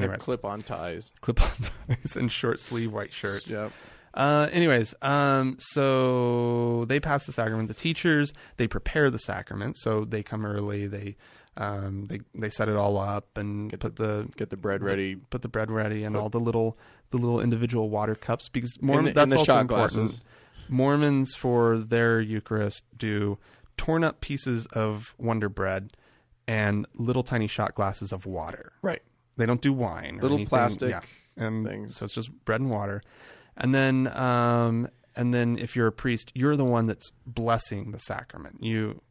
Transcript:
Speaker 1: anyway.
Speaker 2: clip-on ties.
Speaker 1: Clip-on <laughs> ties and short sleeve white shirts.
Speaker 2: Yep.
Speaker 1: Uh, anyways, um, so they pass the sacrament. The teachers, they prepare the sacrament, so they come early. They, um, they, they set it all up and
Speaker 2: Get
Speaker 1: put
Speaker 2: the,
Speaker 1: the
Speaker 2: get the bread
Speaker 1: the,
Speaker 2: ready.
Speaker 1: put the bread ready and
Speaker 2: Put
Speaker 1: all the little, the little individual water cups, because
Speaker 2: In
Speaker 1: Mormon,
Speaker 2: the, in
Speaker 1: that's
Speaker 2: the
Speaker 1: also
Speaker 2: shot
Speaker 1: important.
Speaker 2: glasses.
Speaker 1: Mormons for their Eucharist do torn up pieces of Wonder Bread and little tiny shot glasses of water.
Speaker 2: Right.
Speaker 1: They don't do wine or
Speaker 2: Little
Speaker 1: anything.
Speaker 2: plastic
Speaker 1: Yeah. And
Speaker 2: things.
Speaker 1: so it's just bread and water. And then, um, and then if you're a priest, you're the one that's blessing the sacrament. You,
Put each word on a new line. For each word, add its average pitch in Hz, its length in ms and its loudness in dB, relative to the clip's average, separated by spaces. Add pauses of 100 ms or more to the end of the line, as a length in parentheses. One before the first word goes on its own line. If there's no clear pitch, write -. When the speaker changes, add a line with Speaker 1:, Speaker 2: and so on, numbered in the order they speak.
Speaker 1:
anyway. 95 120 -2
Speaker 2:
clip-on 107 460 -6
ties. 87 580 -10
Speaker 1:
Clip-on - 300 4 (200)
<laughs> - 180 -14
ties - 280 -4
and 120 160 -2
short - 280 -2
sleeve 117 340 -4
white 101 180 -8
shirts. 98 380 -6
Speaker 2:
Yep. 107 220 -6 (400)
Speaker 1:
Uh, 147 380 4
anyways, 147 420 4 (100)
um, 139 580 2
so 120 1300 2
they 135 100 2
pass 147 280 -2
the 123 60 -12
sacrament. 110 360 -2
The 110 60 -8
teachers, 156 580 0 (240)
they 120 100 0
prepare - 420 2
the 117 120 -2
sacrament, 101 580 -6
so 110 260 0
they 110 200 -4
come 110 200 -6
early. 101 440 -4
They, 101 280 -10 (400)
um, 101 520 -6
they, 107 120 -8 (140)
they 107 140 -4
set 107 200 -2
it 107 60 2
all 101 240 2
up 101 400 -6
and 104 320 -6
Speaker 2:
Get 107 80 -10
Speaker 1:
put - 160 -6
Speaker 2:
the, 107 300 -2
Speaker 1:
the - 120 -10
Speaker 2:
get 107 140 -6
the 98 60 -10
bread 98 240 -2
Speaker 1:
the, - 60 -4
Speaker 2:
ready. 98 280 0
Speaker 1:
put 107 280 -10
the 120 60 -6
bread 110 220 -4
ready 107 320 -2
and 107 140 -2
Speaker 2:
Put 107 60 0
Speaker 1:
all 107 60 -2
the 117 120 0
little, 113 360 0 (340)
the 131 80 0
little 120 220 2
individual 117 480 2
water 107 280 0
cups, - 320 -4
because 123 320 -4
Speaker 2:
In 139 80 0
Speaker 1:
Mormon, 139 160 6
Speaker 2:
the, 139 60 2
in - 40 -2
Speaker 1:
that's 147 180 6
Speaker 2:
the 135 60 8
Speaker 1:
also 151 140 6
Speaker 2:
shot 127 100 8
Speaker 1:
important. 110 320 2
Speaker 2:
glasses. 110 260 -2 (480)
Speaker 1:
Mormons 139 680 4
for 117 420 4
their 117 420 2
Eucharist 107 600 -2 (160)
do 104 400 -2 (380)
torn 165 280 0
up 156 160 0
pieces 123 520 -4
of 107 460 -4
Wonder 113 300 0
Bread 95 440 -4 (560)
and 104 460 0
little 123 280 0
tiny 117 240 0
shot - 280 -4
glasses 98 380 -2
of 92 140 -8
water. 85 460 -8 (100)
Speaker 2:
Right. 180 200 -2 (340)
Speaker 1:
They 117 100 2
don't 123 140 2
do 139 120 2
wine 117 460 -4
or - 40 -6
Speaker 2:
Little 135 160 4
Speaker 1:
anything. 104 100 -2
Speaker 2:
plastic 123 420 2
Speaker 1:
Yeah. 90 100 -4 (360)
And 110 300 -2
Speaker 2:
things. 104 300 -8
Speaker 1:
so - 80 -10
it's 107 100 -8
just 113 160 -6 (140)
bread 110 160 2
and 131 100 0
water. 101 320 -4 (540)
And 131 180 2
then, 135 320 4 (100)
um, 120 720 2 (280)
and 123 180 2
then 120 240 2
if - 180 -6
you're 117 120 6
a 107 40 -2
priest, - 420 -2
you're 143 220 2
the 139 80 4
one 117 220 4
that's - 240 -4 (160)
blessing 117 640 -2
the 104 80 -10
sacrament. - 640 -10
You, 110 480 -2